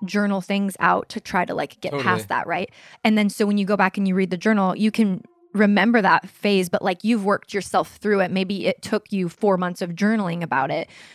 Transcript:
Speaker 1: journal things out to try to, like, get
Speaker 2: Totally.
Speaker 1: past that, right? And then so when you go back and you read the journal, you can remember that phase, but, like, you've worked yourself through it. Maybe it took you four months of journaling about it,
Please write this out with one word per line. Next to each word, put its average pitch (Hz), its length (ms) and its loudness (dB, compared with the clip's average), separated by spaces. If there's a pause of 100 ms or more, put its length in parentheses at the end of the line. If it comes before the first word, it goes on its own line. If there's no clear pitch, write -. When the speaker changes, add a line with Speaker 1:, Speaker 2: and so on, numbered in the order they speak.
Speaker 1:
journal 202 360 0
things 196 380 -2
out 180 300 2
to - 100 -8
try - 260 -2
to, - 100 -6
like, 147 260 -6
get - 100 -6
Speaker 2:
Totally. 139 120 -4
Speaker 1:
past 117 240 -2
that, - 180 -4
right? 170 240 -6 (340)
And 214 140 4
then 208 120 2
so 208 180 -2
when 208 100 0
you 202 80 0
go 202 120 0
back 190 200 0
and 196 100 0
you 190 60 2
read 190 160 0
the 180 80 -4
journal, 190 380 2
you 214 160 0
can 202 320 0 (300)
remember 208 500 4
that 170 260 4
phase, 190 400 0
but, - 140 -2
like, 185 200 -2
you've 214 220 0
worked 196 280 -2
yourself 185 420 -2
through 202 240 0
it. 180 100 0
Maybe 185 380 -2
it 185 160 -2
took - 280 -6
you 190 180 -2
four 196 280 0
months 180 240 -4
of 175 100 -6
journaling 185 520 -2
about 135 260 -2
it, 151 180 -4 (280)